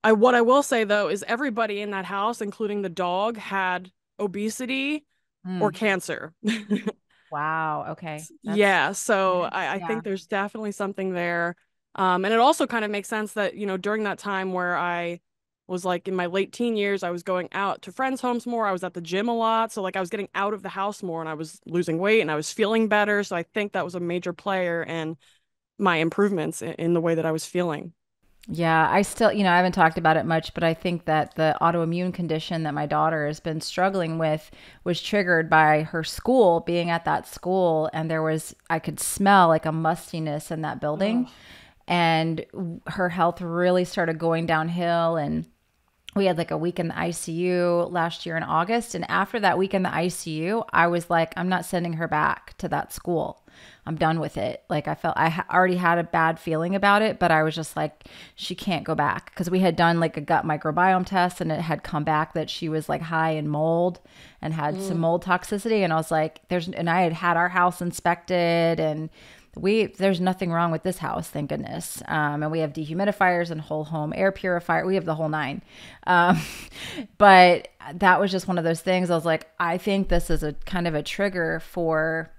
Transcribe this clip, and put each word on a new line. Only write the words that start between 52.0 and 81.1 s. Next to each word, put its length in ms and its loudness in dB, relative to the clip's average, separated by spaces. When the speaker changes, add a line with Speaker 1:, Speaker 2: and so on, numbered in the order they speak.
Speaker 2:
back 520 -2
to 100 -6
that 240 -4
school. 500 -4
I'm 80 -4
done 240 0
with 180 -6
it." 320 -6
Like, 180 -2
I 60 -4
felt, 240 -2
I 120 4
ha-, 220 -4
already 260 4
had 200 4
a 60 0
bad 360 0
feeling 360 -2
about 260 4
it, 180 0
but 120 4
I 100 6
was 140 0
just 200 -8
like, 300 -4
"She 180 -10
can't 320 -4
go 80 -2
back." 420 -2
'Cause 140 -4
we 120 2
had 140 4
done, 240 4
like, 160 0
a 60 -6
gut 240 0
microbiome 600 2
test, 340 0
and 100 -2
it 100 -2
had 220 -2
come 200 -4
back 300 0
that 180 -4
she 180 -6
was, 180 -4
like, 140 -2
high 300 0
in 160 -4
mold 520 2
and 100 -4
had 260 -4
some 180 -4
Speaker 1:
Mm. 40 0
Speaker 2:
mold 220 2
toxicity. 600 0
And 80 2
I 40 2
was 160 -2
like, 380 0
"There's," 200 -2
and 180 -4
I 140 2
had 120 2
had 220 0
our 140 2
house 320 2
inspected, 1000 0
and 300 -2
we, 300 2
there's 340 0
nothing 300 0
wrong 200 2
with 120 -4
this 160 -4
house, 280 -6
thank 220 -6
goodness. 580 -8
Um, 360 -2
and 80 -2
we 80 -2
have 120 -2
dehumidifiers 800 0
and 100 -6
whole 240 -6
home 320 -4
air 160 2
purifier. 540 -2
We 80 0
have 120 0
the 100 -2
whole 120 -4
nine. 360 -4
Um, 320 6
<laughs> 400 -12
but 500 10
that 260 6
was 100 2
just 160 -2
one 120 0
of 40 -4
those 180 0
things. 280 0
I 60 4
was 100 0
like, 240 0
"I 200 -2
think 280 0
this 220 2
is 140 2
a 100 -4
kind 340 -4
of 60 -2
a 80 0
trigger 580 -2